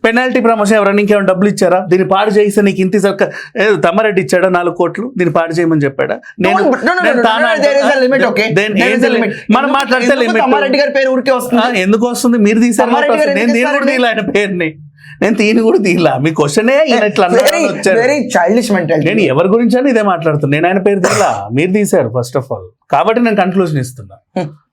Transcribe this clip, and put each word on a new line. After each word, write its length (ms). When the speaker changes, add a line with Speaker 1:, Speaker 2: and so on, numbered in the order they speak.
Speaker 1:
పెనాల్టీ 340
ప్రమోషన్ 360
ఎవరైనా 240
ఇంకేమైనా 260
డబ్బులు 240
ఇచ్చారా? 380
"దీన్ని 200
పాడు 220
చేయిస్తే 320
నీకు 200
ఇంత 140
ఇసక-, 340
ఏ, 180
తమ్మారెడ్డి 460
ఇచ్చాడా 280
నాలుగు 260
కోట్లు, 420
దీన్ని 160
పాడు 200
చేయమని 300
చెప్పాడా?" 360
నేను, 180
Speaker 2:
No, 60
no, 80
no, 80
no, 240
Speaker 1:
నేను 120
Speaker 2:
no, 20
no, 60
Speaker 1:
తానా 300
Speaker 2:
no, 60
there 140
is 80
a 20
Speaker 1:
అంటున్నా. 340
Speaker 2:
limit, 160
okay? 140
Speaker 1:
Then 240
Speaker 2:
There 120
Speaker 1:
ఏం 60
Speaker 2:
is 100
a 0
Speaker 1:
limit? 180
Speaker 2:
limit. 160
Speaker 1:
మనం 120
Speaker 2:
ఎందుకు, 120
Speaker 1:
మాట్లాడితే 380
Speaker 2:
ఎందుకు 160
Speaker 1:
లిమిట్. 160
Speaker 2:
తమ్మారెడ్డి 360
గారి 120
పేరు 180
ఊరికే 220
వస్తుంది? 320
Speaker 1:
ఆ, 60
ఎందుకు 360
వస్తుంది? 320
మీరు 220
తీశారు 280
Speaker 2:
తమ్మారెడ్డి 300
Speaker 1:
కాబట్టి 120
Speaker 2:
గారు 100
Speaker 1:
వస్తుంది. 200
Speaker 2:
ఎందుకు 100
Speaker 1:
నేను, 180
నేను 100
కూడా 160
Speaker 2:
తీశారండి? 180
Speaker 1:
తీయలే 100
ఆయన 60
పేరుని, 320
నేను 140
తీయను 280
కూడా 140
తీయలా. 400
మీ 140
క్వశ్చనే 560
ఈయన 160
ఇట్లా 220
అన్నాడు 220
Speaker 2:
Very, 100
Speaker 1:
అని 100
వచ్చారు. 320
Speaker 2:
very 200
childish 580
mentality. 300
Speaker 1:
నేను 120
ఎవరి 280
గురించి 320
అని 100
ఇదే 120
మాట్లాడుతున్నా, 540
నేను 120
ఆయన 120
పేరు 200
తీయలా, 540
మీరు 200
తీశారు 340
first 300
of 80
all. 80
కాబట్టి 300
నేను 140
కన్క్లూజన్ 440
ఇస్తున్నా. 640
Speaker 2:
Hmm. 120